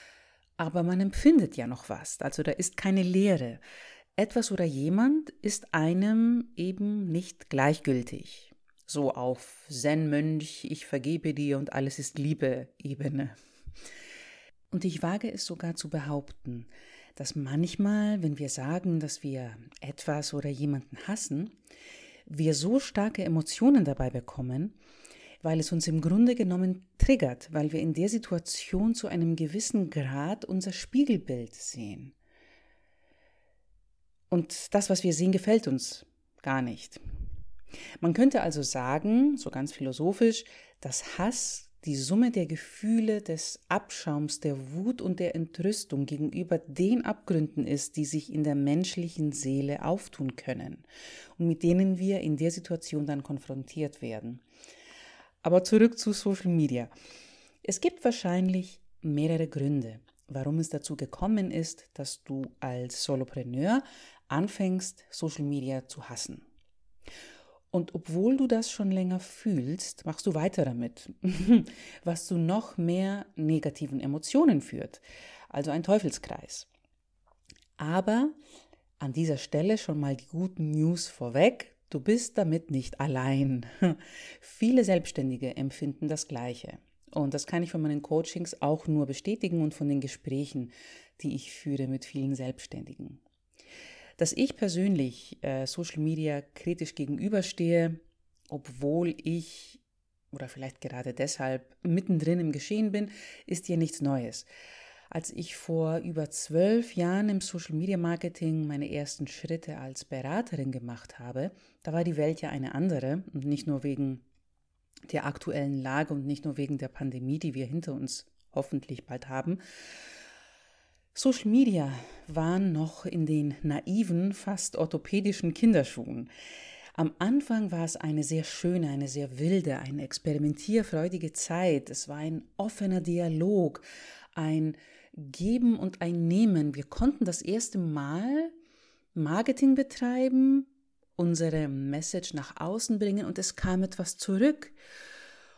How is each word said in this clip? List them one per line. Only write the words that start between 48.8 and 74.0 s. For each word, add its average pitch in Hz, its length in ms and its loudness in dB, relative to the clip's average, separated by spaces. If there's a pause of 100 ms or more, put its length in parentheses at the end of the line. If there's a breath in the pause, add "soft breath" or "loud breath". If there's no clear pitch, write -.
Seele 139 500 -2
auftun 151 540 -2
können - 480 -8 (540 loud breath)
und 170 100 2
mit 165 140 0
denen 180 360 6
wir 190 220 0
in 151 160 0
der 160 140 2
Situation 165 560 -4
dann 143 160 -2
konfrontiert 139 800 -8
werden. 117 400 -8 (1000 loud breath)
Aber 180 220 6
zurück 226 340 8
zu 214 140 0
Social 190 380 -2
Media. 135 400 2 (720 loud breath)
Es - 180 -4
gibt 349 240 0
wahrscheinlich 185 760 0 (200)
mehrere 156 480 0
Gründe, 135 520 -2 (280)
warum 143 300 -2
es 160 100 0
dazu 147 280 -6
gekommen 185 540 0
ist, - 440 -6
dass - 300 -10
du 135 180 -6 (180)
als 123 440 -6
Solopreneur 135 800 0 (460 loud breath)
anfängst, 185 800 -2
Social 156 340 -6
Media 131 440 -4
zu - 220 -14
hassen. - 340 -10 (1300 loud breath)
Und 175 240 -2
obwohl 185 420 2
du 262 120 2
das 226 220 2
schon 196 200 -2
länger 185 300 0
fühlst, 160 840 -4
machst - 220 -6
du 180 80 2
weiter 156 300 0
damit, 120 460 -4 (120)
<laughs> 185 800 2
was 170 220 -4
zu 180 100 0
noch 175 400 0
mehr 190 480 0 (120)
negativen 151 640 0